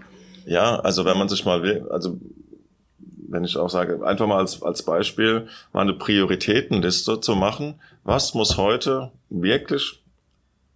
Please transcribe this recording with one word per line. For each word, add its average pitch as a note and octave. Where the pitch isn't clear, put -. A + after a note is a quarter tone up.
Ja, F#2
also F#2
wenn F#2
man G2
sich G2
mal F2+
will, F#2+
also -
wenn F2
ich F2
auch F2+
sage, F2
einfach G2+
mal G2+
als, F#2+
als F2
Beispiel, A2
mal F#2+
eine G2
Prioritätenliste G2+
zu A2
machen, A2+
was A#2+
muss A2
heute B2
wirklich A#2+